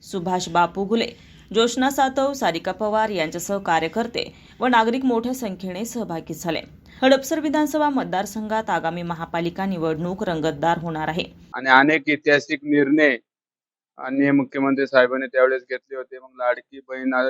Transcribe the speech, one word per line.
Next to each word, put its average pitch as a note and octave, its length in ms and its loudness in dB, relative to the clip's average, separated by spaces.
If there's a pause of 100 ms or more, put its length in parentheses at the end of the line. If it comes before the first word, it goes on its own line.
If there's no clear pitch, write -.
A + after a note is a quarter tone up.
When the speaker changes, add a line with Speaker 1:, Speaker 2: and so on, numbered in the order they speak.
Speaker 1:
सुभाष F3+ 480 -4
बापू F3 360 0
घुले, A3 220 0 (460)
जोशना A#3+ 360 2
सातव, C#4 440 0
सारिका F#3 380 -2
पवार G#3+ 380 0
यांच्यासह F3 480 -4
कार्यकर्ते F3+ 760 -2 (260)
व A#3+ 80 0
नागरिक A#3+ 380 2
मोठ्या A#3+ 280 0
संख्येने F#3+ 520 -8
सहभागी E3+ 480 -8
झाले. D#3+ 280 -4 (420)
हडपसर C4+ 360 4
विधानसभा D4+ 500 0
मतदारसंघात G#3+ 800 -4
आगामी E3 320 -2
महापालिका E3+ 640 -4
निवडणूक F3 580 -2
रंगतदार D#3+ 540 -2
होणार D#3 300 -6
आहे. F3 180 -4 (280)
Speaker 2:
आणि B2+ 160 -4
अनेक C#3 400 8
ऐतिहासिक C#3+ 540 2
निर्णय D3 540 4 (800)
माननीय C3+ 340 0
मुख्यमंत्री C#3 560 0
साहेबांनी C3 400 2
त्यावेळेस B2+ 340 2
घेतले C3 360 -10
होते. B2+ 220 -14
मग C3 180 -20
लाडकी B2 500 -4
बहीण C3 260 -6 (160)